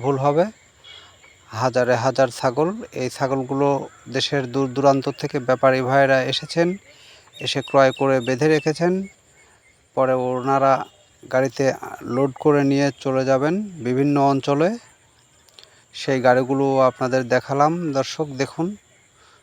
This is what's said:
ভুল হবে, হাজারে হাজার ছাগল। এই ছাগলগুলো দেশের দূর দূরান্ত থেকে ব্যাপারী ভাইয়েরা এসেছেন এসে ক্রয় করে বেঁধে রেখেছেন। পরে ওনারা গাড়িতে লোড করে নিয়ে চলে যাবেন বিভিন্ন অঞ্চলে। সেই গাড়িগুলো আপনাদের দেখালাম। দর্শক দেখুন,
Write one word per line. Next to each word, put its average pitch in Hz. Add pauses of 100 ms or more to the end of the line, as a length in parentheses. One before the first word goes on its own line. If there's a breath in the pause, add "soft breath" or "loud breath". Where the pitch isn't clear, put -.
ভুল 139
হবে, 147 (1160 loud breath)
হাজারে 123 (100)
হাজার 131 (100)
ছাগল। 139 (320)
এই 127
ছাগলগুলো 135 (460)
দেশের 135
দূর 135
দূরান্ত 135 (140)
থেকে 147 (120)
ব্যাপারী 131
ভাইয়েরা 135 (140)
এসেছেন 165 (760 loud breath)
এসে 135
ক্রয় 135
করে 135 (100)
বেঁধে 131
রেখেছেন। 160 (1040 soft breath)
পরে 131 (120)
ওনারা 131 (500)
গাড়িতে 135 (500)
লোড 135 (140)
করে 147 (100)
নিয়ে 139 (180)
চলে 131
যাবেন 139 (320)
বিভিন্ন 139 (160)
অঞ্চলে। 143 (1300 soft breath)
সেই 135
গাড়িগুলো 135 (220)
আপনাদের 131 (120)
দেখালাম। 139 (260)
দর্শক 143 (140)
দেখুন, 160 (760 soft breath)